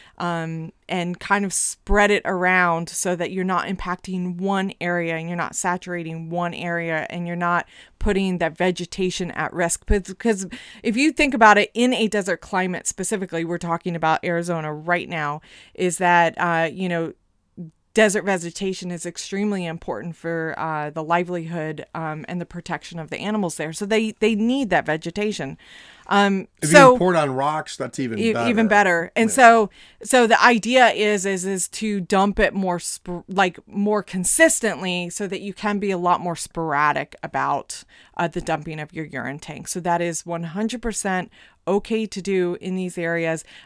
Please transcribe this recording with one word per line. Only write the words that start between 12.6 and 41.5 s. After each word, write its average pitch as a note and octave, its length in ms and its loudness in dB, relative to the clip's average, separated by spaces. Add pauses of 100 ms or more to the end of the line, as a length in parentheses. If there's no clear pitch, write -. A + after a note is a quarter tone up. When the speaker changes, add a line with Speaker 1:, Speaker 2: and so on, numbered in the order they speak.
Speaker 1:
specifically, F#3 600 -4
we're E3+ 120 -4
talking E3+ 380 -4
about D#3+ 300 0
Arizona E3+ 480 -4
right E3 340 -2
now, D3+ 340 -6 (320)
is F3+ 260 -2
that, F3 380 4
uh, E3 340 0
you F#3 180 -4
know, E3 240 -4 (800)
desert G#3+ 280 4
vegetation F3+ 640 -4
is F3 160 -8
extremely G3 600 -4
important D#3+ 480 -8
for, E3 420 -6
uh, D3+ 320 -4
the D#3 140 -8
livelihood, E3 920 -2
um, D#3 340 -8
and F3 140 -6
the E3+ 40 -10
protection E3+ 520 -10
of D#3 140 -12
the D3+ 60 -6
animals G3+ 400 -2
there. D#3 140 -6
So G3+ 140 -8
they, A3 280 0
they A3 200 2
need A3+ 380 0
that D#3+ 120 4
vegetation. D#3+ 760 -4 (480)
Um, G3 400 2 (140)
Speaker 2:
If D3 100 0
Speaker 1:
so C#4 140 12
Speaker 2:
you B3+ 80 12
can B3+ 40 2
pour F3+ 160 4
it E3+ 40 2
on C#3+ 180 2
rocks, D3+ 420 -2
that's B2+ 220 -6
even A#2 180 -4
Speaker 1:
e-, A3 160 2
Speaker 2:
better. E3+ 160 0
Speaker 1:
even A3+ 180 4
better. F#3 480 4
And A3+ 140 2
Speaker 2:
Yeah. A3 60 -4
Speaker 1:
so, A#3 340 8 (320)
so B3 240 4
the A3 180 4
idea A#3+ 460 6
is, G3+ 360 0
is, F#3+ 200 -2
is F#3+ 240 -4
to G#3 320 -4
dump G3 380 2
it G3 160 2
more F#3 260 -2
sp-, - 480 -10
like, F#3 380 0
more G#3 340 0
consistently F#3 1080 0
so G3+ 160 -6
that F#3+ 140 -8
you G3 120 -10
can G#3 240 -4
be G3 140 -2
a F#3 60 -2
lot F3 220 2
more F3 160 -4
sporadic D3 840 -2
about, - 600 -4 (340)
uh, E3+ 100 0
the E3 140 -8
dumping D#3 380 -6
of D3+ 120 -12
your D#3 140 -10
urine C3+ 340 -8
tank. - 280 -14
So - 140 -6
that E3+ 200 0
is E3+ 240 -4
one E3+ 180 -6
hundred G#3+ 380 -6
percent F#3+ 500 -4 (340)